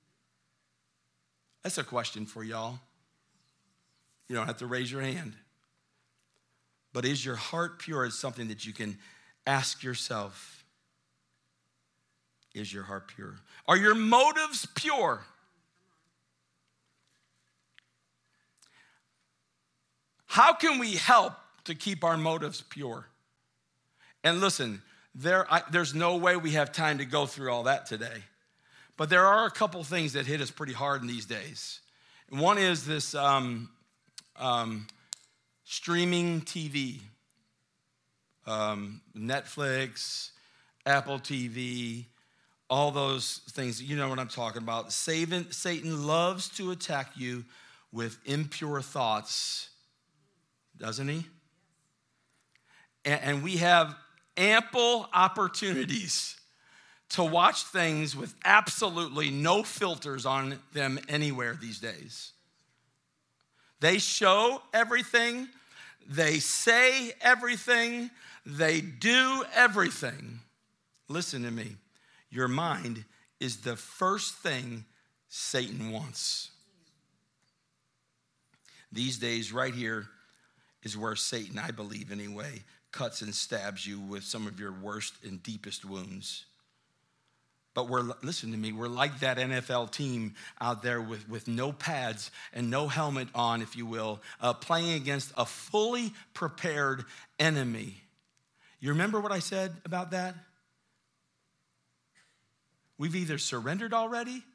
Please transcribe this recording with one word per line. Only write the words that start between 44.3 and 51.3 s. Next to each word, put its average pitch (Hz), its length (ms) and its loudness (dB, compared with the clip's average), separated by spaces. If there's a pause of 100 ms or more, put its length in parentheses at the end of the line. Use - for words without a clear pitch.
about. 113 300 -4
Satan, 170 580 -2
Satan 160 560 -4
loves 175 440 2
to 185 200 -6
attack 160 460 -4
you 123 280 -6 (480)
with 113 340 -6
impure 147 540 -4
thoughts, - 920 -2 (1080)
doesn't 113 300 -6
he? 160 180 -4 (1800)